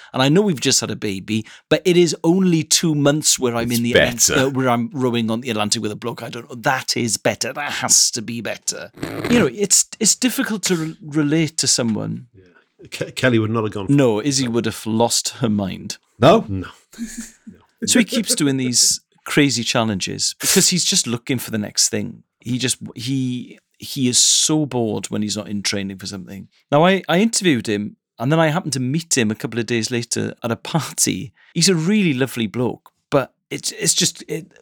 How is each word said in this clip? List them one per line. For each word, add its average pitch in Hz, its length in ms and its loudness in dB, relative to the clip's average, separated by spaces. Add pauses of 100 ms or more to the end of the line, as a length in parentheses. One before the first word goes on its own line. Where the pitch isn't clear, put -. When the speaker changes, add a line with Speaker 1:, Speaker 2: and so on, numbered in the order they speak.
(140)
Speaker 1:
And 127 80 0
I 135 80 4
know 175 120 6
we've 185 200 0
just 131 180 2
had 113 120 -4
a 104 40 -6
baby, 107 500 -4 (240)
but 156 140 2
it 175 140 4
is 170 260 6
only 170 400 4
two 160 320 0
months 143 420 2
where 123 180 0
I'm 120 140 -2
Speaker 2:
It's 120 100 0
Speaker 1:
in 117 40 0
the 120 100 0
Speaker 2:
better. 120 400 4
Speaker 1:
Atlant-, - 40 4 (100)
uh, - 40 0
where 131 180 0
I'm 120 240 0
rowing 120 360 0
on 113 120 -2
the 135 80 -8
Atlantic 107 320 -2
with 107 100 -4
a 104 60 -8
bloke 120 260 -8
I 117 60 -10
don't 120 200 -12
know. 127 60 -14
That 131 400 -2
is 120 220 0
better. 113 340 -2
That 143 200 -8 (120)
has - 280 4
to 117 100 -6
be 117 180 -8
better." - 520 -8 (380)
You 240 100 6
know, 165 80 4
it's, 196 400 0 (120)
it's - 160 2
difficult 220 480 -2
to 185 120 0
re-, 160 260 -4
relate 151 560 0
to - 100 -2
someone. 110 680 -2
Speaker 3:
Yeah. 95 100 -20 (440)
Ke-, - 280 -10
Kelly 123 240 2
would 107 120 0
not 113 140 0
have 104 80 -4
gone 98 140 -6
for 143 60 4
Speaker 1:
No, 117 280 4
Izzy 135 260 -2
would 113 180 0
have - 200 -6
lost 113 440 0 (100)
her 117 100 0
mind. 92 480 -4 (220)
Speaker 2:
No? 180 280 6
Speaker 3:
No. 95 200 -6 (1160)
Speaker 1:
So 240 140 4
he 208 60 6
keeps - 300 -2
doing 139 220 2
these 127 420 0 (260)
crazy 127 380 2
challenges 101 760 -2
because - 300 2
he's 175 160 0
just - 220 0
looking 120 320 -2
for - 120 -10
the 110 60 -4
next - 320 -2
thing. 101 340 -6 (160)
He 123 180 -4
just, 120 200 -2 (180)
he, 123 640 -4 (200)
he 131 280 -4
is 120 100 2
so - 480 2
bored 110 420 -2
when 104 140 -4
he's 104 160 -4
not 101 120 -8
in 104 120 -6
training 98 360 -4
for 95 100 -12
something. 95 400 -12 (240)
Now, 151 140 6
I, 190 240 4
I 170 100 2
interviewed 180 480 2
him, 104 300 -2 (220)
and 127 120 0
then 160 80 4
I 160 80 4
happened 151 260 -2
to 139 60 -2
meet 135 380 -2
him 110 140 4
a 110 40 -2
couple 113 240 -6
of 113 60 -2
days 117 260 -2
later 113 420 -4 (100)
at 117 80 0
a 110 40 -2
party. - 800 -4 (200)
He's 170 160 2
a 185 60 4
really 175 380 2
lovely 123 340 -2
bloke, 113 440 -4 (180)
but 135 240 0 (160)
it's, - 240 -6
it's - 200 0
just, - 340 -2
it, 156 240 -10 (100)